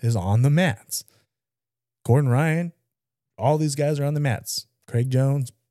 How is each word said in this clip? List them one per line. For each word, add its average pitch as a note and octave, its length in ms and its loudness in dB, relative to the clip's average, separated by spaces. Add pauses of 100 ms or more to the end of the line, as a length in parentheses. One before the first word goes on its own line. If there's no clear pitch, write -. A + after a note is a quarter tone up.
is A#2 140 0
on G2+ 260 0
the C#3 80 4
mats. D3+ 540 -2 (1000)
Gordon C3 260 4
Ryan, D#3+ 420 0 (680)
all C#3+ 200 0
these D3+ 160 -2
guys D3 260 -2
are C#3+ 40 -2
on D3 100 -2
the D3 60 -2
mats. - 460 -4 (220)
Craig B2 220 -2
Jones, C3+ 420 0 (180)